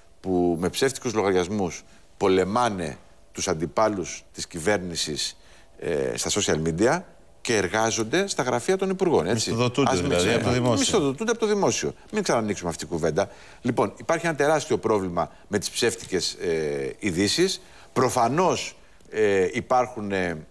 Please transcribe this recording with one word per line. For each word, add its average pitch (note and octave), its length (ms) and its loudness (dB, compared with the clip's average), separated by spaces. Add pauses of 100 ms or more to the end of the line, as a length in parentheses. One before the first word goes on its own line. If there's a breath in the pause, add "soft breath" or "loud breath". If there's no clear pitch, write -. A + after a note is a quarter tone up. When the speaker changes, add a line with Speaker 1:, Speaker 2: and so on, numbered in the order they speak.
(200 soft breath)
Speaker 1:
που F2 400 2
με F2+ 100 0
ψεύτικους B2 440 -2
λογαριασμούς F#2 680 0 (340 soft breath)
πολεμάνε F#2+ 800 2 (340)
τους - 160 -6
αντιπάλους F2+ 760 -2 (100)
της - 140 -10
κυβέρνησης, F2 880 -4 (420 soft breath)
ε, C2+ 380 -2
στα E2 120 -4
social E2+ 380 0
media A2+ 340 2 (400)
και A#2 140 -2
εργάζονται A2 720 0
στα D#3+ 160 -2
γραφεία B2 340 0
των F#3+ 120 -2
υπουργών, E3 380 2
έτσι. A2+ 220 0
Speaker 2:
Μισθοδοτούνται A#2+ 420 2
Speaker 1:
Ας B2 100 0
μην F2+ 80 -2
Speaker 2:
δηλαδή, F2 180 2
Speaker 1:
ξε-, A2+ 80 2
Speaker 2:
από A2+ 100 0
το - 60 2
δημόσιο. B2 280 2
Speaker 1:
μισθοδοτούνται G#3 520 0
από A3+ 80 -2
το A3+ 80 0
δημόσιο. F3+ 460 0 (180 loud breath)
Μην G#3+ 120 -2
ξανανοίξουμε G#2+ 460 0
αυτή E2 160 -8
την D2+ 80 -8
κουβέντα. D#2+ 360 0 (320 loud breath)
Λοιπόν, A#2 360 0
υπάρχει E3 280 -2
ένα E3 100 0
τεράστιο C#3+ 420 2
πρόβλημα F#2 540 0 (160 loud breath)
με G2+ 120 -2
τις - 100 -6
ψεύτικες, - 640 -2
ε, D2+ 680 -2
ειδήσεις. G2+ 600 0 (320 loud breath)
Προφανώς, B2+ 840 2 (340 soft breath)
ε, G2 420 4
υπάρχουν, A#2 580 0
ε, F2 400 -2